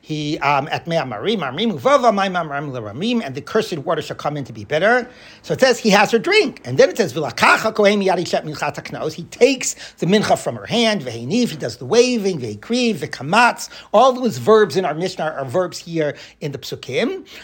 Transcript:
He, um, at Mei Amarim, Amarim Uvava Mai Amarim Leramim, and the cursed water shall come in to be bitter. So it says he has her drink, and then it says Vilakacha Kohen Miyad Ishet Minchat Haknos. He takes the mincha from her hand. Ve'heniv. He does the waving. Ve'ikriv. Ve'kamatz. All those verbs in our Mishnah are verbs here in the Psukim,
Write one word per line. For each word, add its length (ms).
He, 380
um, 300
at 160
Mei 100
Amarim, 420
Amarim 340
Uvava 420
Mai 140
Amarim 420
Leramim, 540
and 100
the 60
cursed 380
water 240
shall 140
come 200
in 80
to 80
be 140
bitter. 420
So 140
it 60
says 180
he 100
has 220
her 80
drink, 480
and 100
then 140
it 80
says 160
Vilakacha 600
Kohen 260
Miyad 180
Ishet 260
Minchat 300
Haknos. 400
He 100
takes 720
the 120
mincha 300
from 200
her 100
hand. 340
Ve'heniv. 480
He 80
does 220
the 80
waving. 540
Ve'ikriv. 560
Ve'kamatz. 720
All 180
those 240
verbs 400
in 80
our 80
Mishnah 320
are 220
verbs 320
here 360
in 120
the 60
Psukim, 680